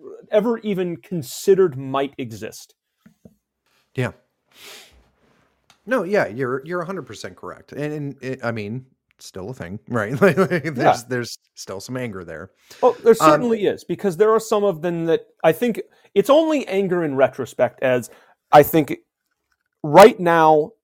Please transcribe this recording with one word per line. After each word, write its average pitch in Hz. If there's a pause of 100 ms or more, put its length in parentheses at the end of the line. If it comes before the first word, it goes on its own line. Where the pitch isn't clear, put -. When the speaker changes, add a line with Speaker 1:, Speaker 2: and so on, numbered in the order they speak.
(300)
Speaker 1:
ever 220
even 185
considered 180
might 135
exist. 113 (1200)
Speaker 2:
Yeah. 123 (1700)
No, 233
yeah, 175
you're, 127
you're 175
a 165
hundred 185
percent 101
correct. -
And, 151
and 143
it, 131
I 117
mean, 113 (300)
it's -
still 95
a 131
thing, 90 (100)
right? 113
<laughs> 139
Like, 190
like, 190 (140)
there's, 156
Speaker 1:
Yeah. - (120)
Speaker 2:
there's 123 (160)
still 98
some 123
anger 107
there. 82 (320)
Speaker 1:
Oh, 254
there 226
Speaker 2:
Um, 311
Speaker 1:
certainly 226
is, 123
because 180
there 214
are 220
some 214
of 170
them 170
that 160 (160)
I 165
think 226 (320)
it's 196
only 311
anger 180
in 143
retrospect, 123
as 127 (420)
I 151
think 151 (840)
right 190
now 165 (120)